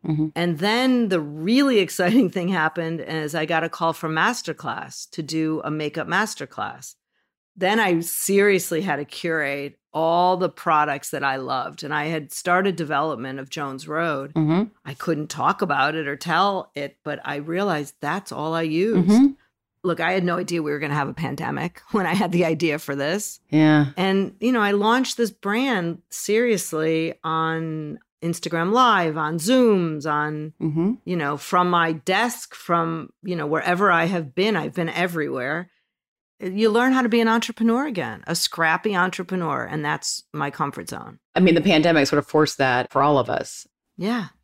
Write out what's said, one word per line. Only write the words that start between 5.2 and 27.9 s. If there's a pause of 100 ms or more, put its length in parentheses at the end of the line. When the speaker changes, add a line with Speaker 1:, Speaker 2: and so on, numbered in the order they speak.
Speaker 2:
do
a
makeup
masterclass. (600)
Then
I
seriously
had
to
curate (160)
all
the
products
that
I
loved.
And
I
had
started
development
of
Jones
Road.
Speaker 1:
Mm-hmm. (200)
Speaker 2:
I
couldn't
talk
about
it
or
tell
it,
but
I
realized
that's
all
I
used.
Speaker 1:
Mm-hmm. (560)
Speaker 2:
Look,
I
had
no
idea
we
were
gonna
have
a
pandemic
<laughs>
when
I
had
the
idea
for
this. (100)
Speaker 1:
Yeah. (100)
Speaker 2:
And,
you
know,
I
launched
this
brand
seriously (100)
on (240)